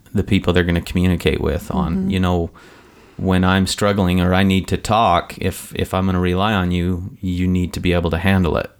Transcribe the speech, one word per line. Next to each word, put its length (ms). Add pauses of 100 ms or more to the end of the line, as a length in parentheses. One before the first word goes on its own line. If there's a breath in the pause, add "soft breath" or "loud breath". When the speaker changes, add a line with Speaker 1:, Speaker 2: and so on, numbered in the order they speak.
(140)
Speaker 1:
the 100
people 300
they're 100
gonna 180
communicate 600
with 300
on, 240
Speaker 2:
Mm-hmm. 160
Speaker 1:
you 100
know, 280 (680 loud breath)
"When 260
I'm 240
struggling 540
or 120
I 100
need 260
to 80
talk, 600
if, 380
if 180
I'm 120
gonna 160
rely 320
on 180
you, 500
you 260
need 260
to 80
be 120
able 180
to 60
handle 400
it. 220